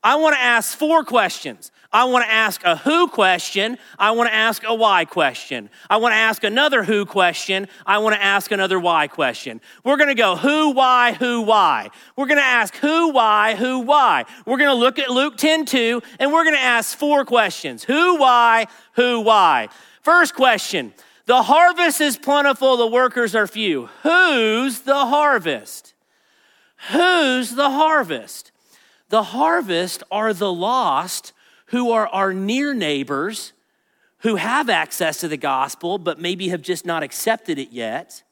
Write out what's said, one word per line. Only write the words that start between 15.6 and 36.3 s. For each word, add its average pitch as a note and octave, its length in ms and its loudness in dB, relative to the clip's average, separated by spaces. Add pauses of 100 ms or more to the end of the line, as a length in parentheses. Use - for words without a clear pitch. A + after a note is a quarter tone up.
two, A#3+ 360 -2 (160)
and C#4 140 0
we're E4 120 4
gonna D#4 120 2
ask B3 400 0
four D4 300 0
questions. F#3 580 -2
Who, E4 340 2
why, A#3 500 4 (260)
who, A#3+ 260 0
why. F3+ 480 4 (320)
First E4 340 2
question, G3 600 0 (320)
the B3 160 4
harvest E4 580 2
is D4 160 0
plentiful, C4+ 600 0
the A#3 80 2
workers A#3 480 0
are G#3+ 120 0
few. E3 440 -6 (120)
Who's C4+ 760 0
the C#4 260 0
harvest? A#3 840 -2 (1000)
Who's C#4 600 0
the C#4 200 -2
harvest? C4+ 800 -2 (600)
The G#3+ 140 2
harvest A3 840 -2
are G#3+ 220 -2
the G3 180 -2
lost F3+ 840 -4 (320)
who A#3+ 240 -2
are A3 180 0
our F#3+ 260 -2
near B3 400 -4
neighbors D3 800 -6 (640)
who A3 180 -2
have A#3+ 320 -2
access D#3+ 520 -2
to E3+ 80 -6
the D3+ 100 -6
gospel, C#3 580 -4
but E3 220 -6
maybe F3+ 300 -6